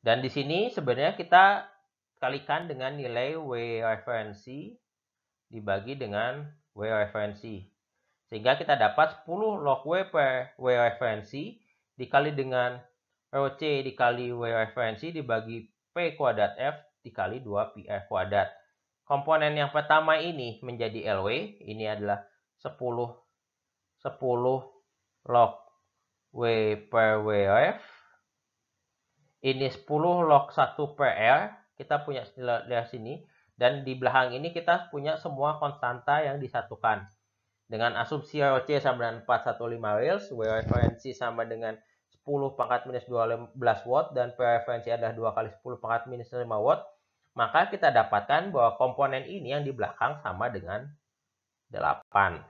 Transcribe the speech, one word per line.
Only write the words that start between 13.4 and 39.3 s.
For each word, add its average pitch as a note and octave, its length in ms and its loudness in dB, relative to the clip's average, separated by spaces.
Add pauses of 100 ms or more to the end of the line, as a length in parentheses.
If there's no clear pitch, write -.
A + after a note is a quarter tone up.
C D3 240 0
dikali B2 480 0
W A#2+ 160 -4
referensi A2+ 640 -2
dibagi A2+ 560 -4 (240)
P E3 240 -2
kuadrat G#2+ 400 2
F D3 200 -4 (280)
dikali G#2+ 400 -6
dua G2+ 320 -4
pi G#2 80 -20
R G2+ 240 -8
kuadrat. G2 400 0 (560)
Komponen D3+ 480 2
yang C#3+ 240 -2
pertama D#3 400 4
ini D3+ 480 -6
menjadi A2+ 480 -4
L G2 160 0
W, D3+ 320 -4
ini G#2+ 320 -8
adalah G2+ 320 -2 (320)
sepuluh, A#2+ 640 -6 (800)
sepuluh B2+ 640 0 (640)
log A#2+ 240 6 (800)
W A#2+ 160 -2 (400)
per G#2+ 400 4
W G2+ 240 4 (240)
F. - 80 -18 (1600)
Ini C3+ 320 0
sepuluh E3+ 480 2
log D3 320 6
satu D3 400 0
per C3+ 240 4
R, B2 200 6 (360)
kita D3 320 -4
punya C3 160 -6
istilah A#2+ 400 -4
dari A#2 240 -2
sini. A#2+ 260 -12 (460)
Dan C3+ 240 4
di C3 160 -6
belakang B2+ 400 2
ini E3+ 160 -6
kita E3+ 320 0
punya D3+ 320 -4
semua D3 400 -2
konstanta C#3+ 640 -2
yang C#3+ 160 -4
disatukan. A2 720 -4 (600)
Dengan A2 240 0
asumsi C#3+ 480 -2
rho C3+ 240 2
C C#3 160 2
sama B2 240 0
dengan A2+ 160 -8
empat A#2+ 240 0